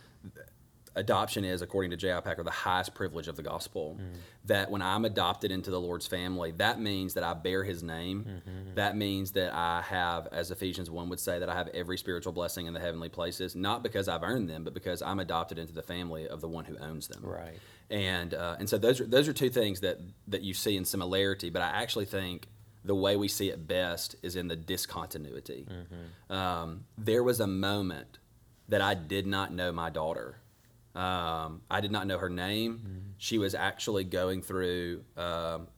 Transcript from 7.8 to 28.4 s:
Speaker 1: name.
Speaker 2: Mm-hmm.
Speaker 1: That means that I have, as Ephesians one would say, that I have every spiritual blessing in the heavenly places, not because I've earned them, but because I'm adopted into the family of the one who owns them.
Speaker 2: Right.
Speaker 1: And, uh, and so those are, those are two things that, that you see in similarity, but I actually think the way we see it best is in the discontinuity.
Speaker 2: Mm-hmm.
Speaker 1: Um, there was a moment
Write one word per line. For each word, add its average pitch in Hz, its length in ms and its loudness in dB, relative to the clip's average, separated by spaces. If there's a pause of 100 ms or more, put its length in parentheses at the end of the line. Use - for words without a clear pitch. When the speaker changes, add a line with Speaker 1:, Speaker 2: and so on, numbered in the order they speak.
Speaker 1:
name. 87 420 -2
Speaker 2:
Mm-hmm. 95 500 -8
Speaker 1:
That 104 220 2
means 98 360 0
that 90 220 2
I 85 280 2
have, 85 500 0
as 87 180 -2
Ephesians 90 400 -4
one 85 180 -4
would 90 120 -4
say, 90 180 0
that 87 100 -2
I 87 60 0
have 87 140 0
every 87 280 -2
spiritual 87 360 -2
blessing 87 340 -2
in 85 80 -4
the 82 60 -4
heavenly 85 280 -2
places, 87 460 -4
not 101 300 0
because 101 240 0
I've 85 160 0
earned 107 260 2
them, 80 140 -6
but 73 100 -6
because 90 260 -2
I'm 95 200 0
adopted 82 380 0
into 82 140 -6
the 80 100 -8
family 85 440 -4
of 76 140 -8
the 82 80 -4
one 82 160 -4
who 73 140 -10
owns 78 280 -8
them. - 180 -12
Speaker 2:
Right. 85 340 -8 (300)
Speaker 1:
And, 92 460 0
uh, 85 240 -2
and 101 100 -2
so 113 80 4
those 123 240 6
are, 107 60 -2
those 135 220 8
are 143 40 2
two 131 180 4
things 107 300 2
that, 90 180 2 (300)
that 95 140 0
you 95 120 -2
see 104 220 2
in 90 80 0
similarity, 95 640 2
but 87 120 0
I 87 60 2 (140)
actually 104 240 0
think 90 420 -4 (360)
the 98 100 4
way 98 220 6
we 101 120 4
see 98 220 2
it 80 180 -6
best 90 540 0
is 90 140 -4
in 87 120 -2
the 82 80 -2
discontinuity. 78 1120 -6
Speaker 2:
Mm-hmm. 87 640 -12
Speaker 1:
Um, 90 520 0 (140)
there 110 240 6
was 120 160 6
a 107 80 4
moment 95 720 0 (500)